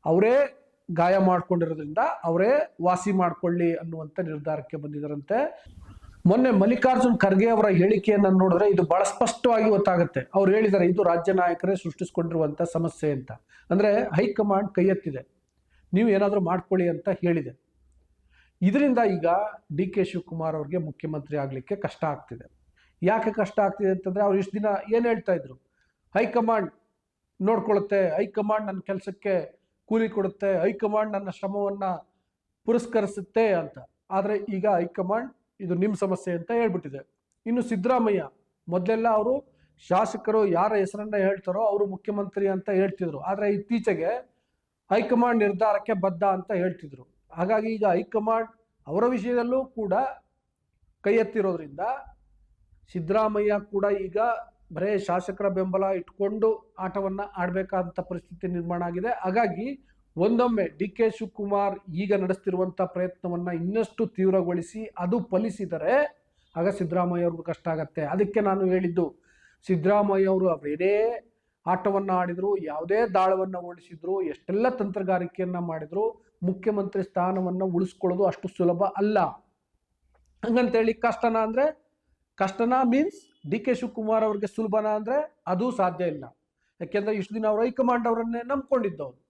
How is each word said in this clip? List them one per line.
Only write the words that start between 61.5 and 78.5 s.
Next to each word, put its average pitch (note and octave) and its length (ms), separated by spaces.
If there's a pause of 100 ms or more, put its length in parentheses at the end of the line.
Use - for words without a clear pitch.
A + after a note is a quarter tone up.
ಈಗ G3 200
ನಡೆಸ್ತಿರುವಂತ F#3 680
ಪ್ರಯತ್ನವನ್ನ F3+ 640
ಇನ್ನಷ್ಟು F#3 600
ತೀವ್ರಗೊಳಿಸಿ F#3 920
ಅದು F3+ 220
ಫಲಿಸಿದರೆ G3+ 1080 (300)
ಆಗ F3 140
ಸಿದ್ದರಾಮಯ್ಯ F3 540
ಅವ್ರಿಗೂ E3+ 200
ಕಷ್ಟ - 240
ಆಗತ್ತೆ. D#3+ 340
ಅದಕ್ಕೆ G3+ 400
ನಾನು G3 240
ಹೇಳಿದ್ದು, F3+ 500 (520)
ಸಿದ್ದರಾಮಯ್ಯ F#3+ 600
ಅವರು F#3 220
ಅವರೇನೇ F#3 720 (440)
ಆಟವನ್ನ G3 440
ಆಡಿದ್ರು, F#3 520
ಯಾವುದೇ E3+ 440
ದಾಳವನ್ನ F#3+ 480
ಓಡಿಸಿದ್ರು, F3 640
ಎಷ್ಟೆಲ್ಲ F#3+ 480
ತಂತ್ರಗಾರಿಕೆಯನ್ನ F#3 880
ಮಾಡಿದ್ರು, F3 680 (180)
ಮುಖ್ಯಮಂತ್ರಿ F#3+ 600
ಸ್ಥಾನವನ್ನ F#3 600
ಉಳಿಸ್ಕೊಳ್ಳೋದು F#3 600
ಅಷ್ಟು F3+ 240
ಸುಲಭ F3 360